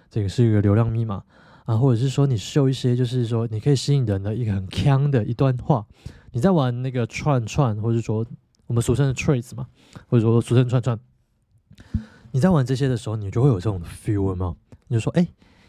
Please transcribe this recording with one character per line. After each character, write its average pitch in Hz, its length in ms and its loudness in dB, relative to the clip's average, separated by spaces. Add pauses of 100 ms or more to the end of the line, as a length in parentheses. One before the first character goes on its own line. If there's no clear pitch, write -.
这 110 140 -4
个 98 60 -4
是 117 200 2
一 110 40 2
个 107 80 4
流 101 160 4
量 117 140 2
密 113 140 -4
码 107 200 -8 (400)
啊， 117 120 0
或 127 180 4
者 110 60 0
是 139 80 0
说 139 180 2
你 135 100 0
秀 135 320 0
一 135 40 2
些， 123 240 0
就 127 80 0
是 120 220 -2
说 113 240 -2
你 107 100 -6
可 147 100 0
以 143 60 4
吸 143 180 0
引 131 120 2
人 98 160 -2
的 107 120 -4
一 120 100 -4
个 107 80 0
很 95 160 -4
强 139 420 2
的 123 140 0
一 117 100 -4
段 131 240 0
话。 117 280 -2 (460)
你 120 80 -6
在 190 100 4
玩 127 320 0
那 131 80 -6
个 120 160 -2
串 131 380 -2
串， 110 320 0
或 110 160 -2
者 113 80 0
说 110 240 -4 (420)
我 - 60 -6
们 117 100 2
俗 - 120 0
称 139 120 2
的 135 60 0
traits 123 420 -2
嘛， 127 120 -10 (420)
或 120 100 4
者 113 40 6
说 113 180 4
俗 117 140 -2
称 127 120 4
串 123 140 0
串， 117 180 -2 (1300)
你 135 80 0
在 180 80 4
玩 156 160 4
这 131 100 -2
些 135 140 0
的 127 80 0
时 110 140 -8
候， 110 60 -4
你 101 140 -8
就 117 120 0
会 139 60 6
有 123 80 4
这 90 60 -6
种 98 200 -2
feel， 98 460 -4
有 95 60 -2
没 92 100 -4
有？ 90 120 -6 (320)
你 120 80 0
就 110 40 2
说 - 160 -4
，“诶， 170 120 4 (400)